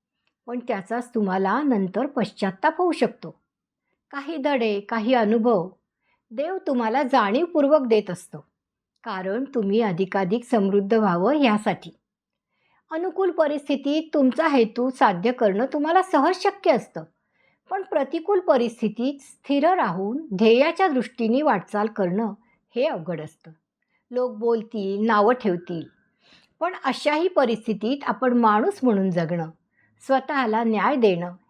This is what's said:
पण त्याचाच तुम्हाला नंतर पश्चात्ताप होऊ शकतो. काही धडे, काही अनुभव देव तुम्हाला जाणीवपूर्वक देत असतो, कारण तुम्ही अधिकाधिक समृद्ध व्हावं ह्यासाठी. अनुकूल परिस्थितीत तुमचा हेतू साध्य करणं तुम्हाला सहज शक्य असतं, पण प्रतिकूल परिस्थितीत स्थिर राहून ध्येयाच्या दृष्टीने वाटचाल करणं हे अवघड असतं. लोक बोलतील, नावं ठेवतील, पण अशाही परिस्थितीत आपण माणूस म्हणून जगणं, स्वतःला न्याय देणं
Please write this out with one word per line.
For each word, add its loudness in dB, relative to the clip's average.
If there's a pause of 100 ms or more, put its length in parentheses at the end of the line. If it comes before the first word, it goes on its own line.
(460)
पण -8
त्याचाच -6
तुम्हाला 0
नंतर 0
पश्चात्ताप -2
होऊ 2
शकतो. -4 (800)
काही -10
धडे, 0
काही -2
अनुभव 2 (640)
देव -6
तुम्हाला 0
जाणीवपूर्वक 2
देत 2
असतो, -14 (580)
कारण -6
तुम्ही 0
अधिकाधिक 0
समृद्ध 2
व्हावं 2
ह्यासाठी. 0 (1000)
अनुकूल -2
परिस्थितीत -2 (120)
तुमचा 2
हेतू 2
साध्य 2
करणं 2
तुम्हाला 2
सहज 0
शक्य 0
असतं, -4 (680)
पण -4
प्रतिकूल -2
परिस्थितीत -2
स्थिर 0
राहून -4 (100)
ध्येयाच्या 4
दृष्टीने -2
वाटचाल -2
करणं -2 (400)
हे -2
अवघड -6
असतं. -18 (600)
लोक -4
बोलतील, -2
नावं 4
ठेवतील, -4 (720)
पण -4 (100)
अशाही 0
परिस्थितीत -2
आपण -2
माणूस 2
म्हणून 2
जगणं, -4 (500)
स्वतःला 0
न्याय 2
देणं 2 (160)